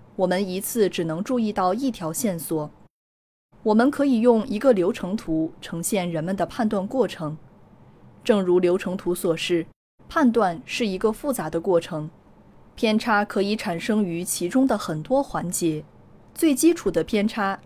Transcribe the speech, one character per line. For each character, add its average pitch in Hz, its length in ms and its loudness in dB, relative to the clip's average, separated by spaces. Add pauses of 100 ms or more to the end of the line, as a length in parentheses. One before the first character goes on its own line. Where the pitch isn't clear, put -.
(180)
我 190 100 0
们 185 220 0
一 180 100 -4
次 208 300 0
只 175 160 -4
能 165 180 -4
注 247 160 -2
意 214 140 0
到 185 220 2
一 262 160 -2
条 170 200 -6
线 175 280 -2
索。 151 320 -4 (920)
我 214 120 4
们 240 160 6
可 285 160 2
以 247 140 4
用 226 260 6
一 202 120 -2
个 269 140 6
流 190 180 4
程 185 240 -4
图 160 460 -2
呈 165 220 -8
现 180 280 -2
人 160 140 -2
们 185 100 -2
的 190 120 -2
判 - 200 -2
断 202 200 -2
过 240 200 0
程。 156 300 -6 (880)
正 202 180 2
如 180 160 4
流 175 200 2
程 185 180 -6
图 180 180 -2
所 170 220 -2
示， 170 300 -2 (420)
判 269 240 2
断 190 320 2
是 - 220 -4
一 190 100 -2
个 214 160 0
复 285 180 -6
杂 160 200 -4
的 165 100 -2
过 175 180 2
程， 160 300 -6 (640)
偏 220 240 2
差 208 280 0
可 202 160 -2
以 202 120 0
产 190 240 -4
生 208 240 0
于 175 220 -4
其 - 240 -4
中 262 180 2
的 233 120 2
很 156 240 -6
多 269 200 0
环 170 280 -6
节。 160 340 -2 (500)
最 311 200 4
基 320 180 4
础 - 180 -2
的 160 140 0
偏 208 240 0
差 196 380 -4